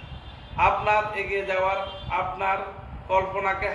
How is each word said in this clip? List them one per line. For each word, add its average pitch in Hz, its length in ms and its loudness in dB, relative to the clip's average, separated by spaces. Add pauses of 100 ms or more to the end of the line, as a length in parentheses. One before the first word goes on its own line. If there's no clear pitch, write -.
(680)
আপনার 208 360 4 (180)
এগিয়ে 196 300 -2
যাওয়ার, 190 280 2 (420)
আপনার 190 360 0 (540)
কল্পনাকে 190 640 2